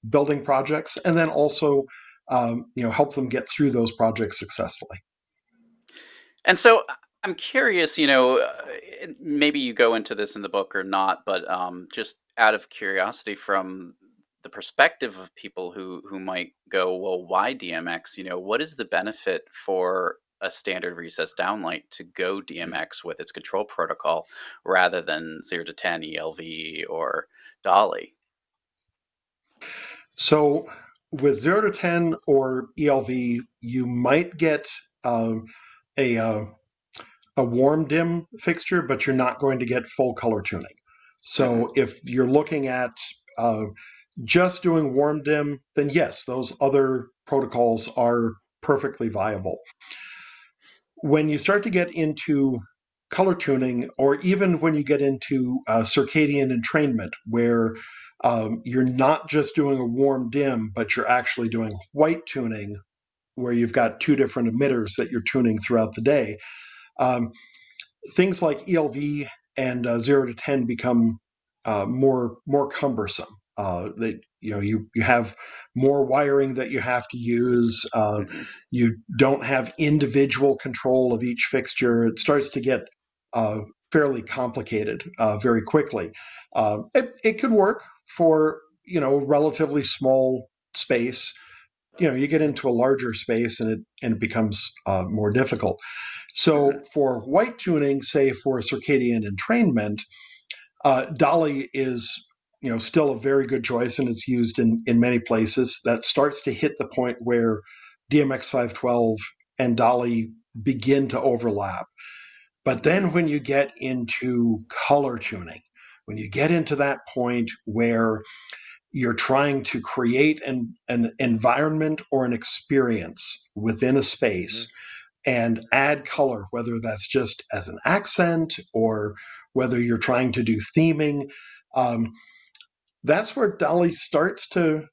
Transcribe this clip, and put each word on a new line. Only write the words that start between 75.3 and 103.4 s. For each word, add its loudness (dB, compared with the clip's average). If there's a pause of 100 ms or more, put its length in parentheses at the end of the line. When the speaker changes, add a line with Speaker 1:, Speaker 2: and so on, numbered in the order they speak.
Speaker 1:
more 4
wiring 2
that -4
you -4
have -2
to -12
use. 2 (100)
Uh, 2
Speaker 2:
Mm-hmm. -10 (280)
Speaker 1:
you 2 (220)
don't 4
have -2
individual 2
control 0
of -2
each -2
fixture. 2
It 0
starts 2
to -4
get, 0 (500)
uh, 0 (320)
fairly 2
complicated, -6
uh, 2
very 2
quickly. -2 (420)
Uh, 0 (120)
it, 2 (140)
it 0
could 0
work 4 (240)
for, 2 (240)
you -2
know, 2
relatively 2
small 2 (260)
space. -2 (640)
You 2
know, 0
you 0
get 2
into -2
a 2
larger 2
space -2
and -2
it, -2 (240)
and 0
it -6
becomes, -2 (140)
uh, 0
more 0
difficult. 0 (560)
So 4
Speaker 2:
Mm-hmm. -2 (100)
Speaker 1:
for 0
white 0
tuning, 0
say 2
for -2
circadian 0
entrainment, 0 (840)
uh, 4 (100)
Dolly 2
is, -2 (460)
you -4
know, -2
still 2
a -4
very 2